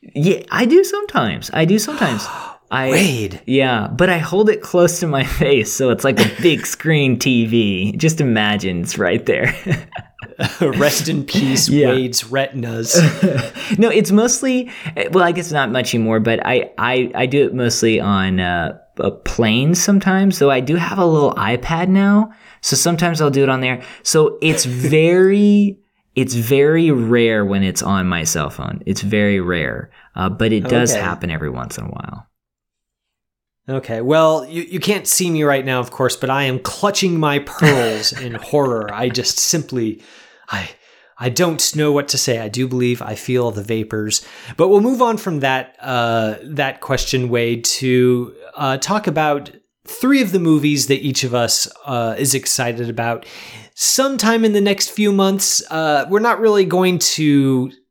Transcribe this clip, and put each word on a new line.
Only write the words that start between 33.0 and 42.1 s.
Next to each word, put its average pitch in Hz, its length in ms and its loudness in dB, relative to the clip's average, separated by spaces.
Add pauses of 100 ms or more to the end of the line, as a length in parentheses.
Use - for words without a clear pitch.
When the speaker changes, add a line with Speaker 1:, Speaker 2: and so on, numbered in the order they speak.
Speaker 2:
Okay, 120 340 -6
well, 156 440 2
you, 165 160 -10
you 175 160 -8
can't 190 280 -2
see 180 240 0
me 156 120 0
right 139 220 2
now, 127 160 -2
of 120 100 -6
course, 127 260 -2
but 127 120 -4
I 135 160 0
am 127 140 0
clutching 196 600 -2
my 147 200 2
pearls 123 720 0
Speaker 1:
<laughs> - 80 -12
Speaker 2:
in 123 140 -10
horror. 117 580 -2
I 113 160 -4
just 120 300 -4
simply, 120 640 -4 (480)
I, - 180 -8 (480)
I 127 140 -4
don't 160 440 -2
know 151 160 0
what 143 180 0
to 135 100 -2